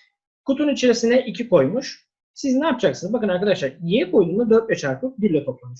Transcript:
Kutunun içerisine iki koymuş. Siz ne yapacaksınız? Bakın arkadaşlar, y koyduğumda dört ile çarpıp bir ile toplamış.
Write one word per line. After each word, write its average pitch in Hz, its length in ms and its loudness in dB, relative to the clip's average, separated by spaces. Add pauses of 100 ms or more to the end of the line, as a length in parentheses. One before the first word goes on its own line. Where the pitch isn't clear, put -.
(460)
Kutunun 277 280 0
içerisine 240 520 2
iki 233 240 -8
koymuş. 170 600 0 (240)
Siz 262 220 -2
ne 294 120 0
yapacaksınız? 190 460 -2
Bakın 214 160 -2
arkadaşlar, 180 520 0
y 208 300 0
koyduğumda 208 380 2
dört 226 200 4
ile 175 80 -2
çarpıp 151 420 -6
bir 202 100 2
ile 156 160 0
toplamış. 123 340 -10